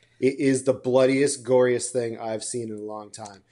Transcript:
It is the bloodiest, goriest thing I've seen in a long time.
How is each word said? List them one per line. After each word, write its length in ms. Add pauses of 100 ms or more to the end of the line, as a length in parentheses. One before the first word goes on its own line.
(200)
It 200
is 240
the 100
bloodiest, 720
goriest 460
thing 280
I've 260
seen 260
in 60
a 60
long 280
time. 420